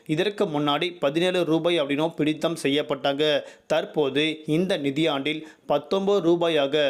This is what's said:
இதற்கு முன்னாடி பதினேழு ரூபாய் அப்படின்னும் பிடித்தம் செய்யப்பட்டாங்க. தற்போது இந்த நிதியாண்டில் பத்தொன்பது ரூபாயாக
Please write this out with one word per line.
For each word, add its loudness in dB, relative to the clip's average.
இதற்கு -2
முன்னாடி 0
பதினேழு 0
ரூபாய் 2
அப்படின்னும் -2
பிடித்தம் -2
செய்யப்பட்டாங்க. 0
தற்போது 0
இந்த 0
நிதியாண்டில் -2
பத்தொன்பது 0
ரூபாயாக 2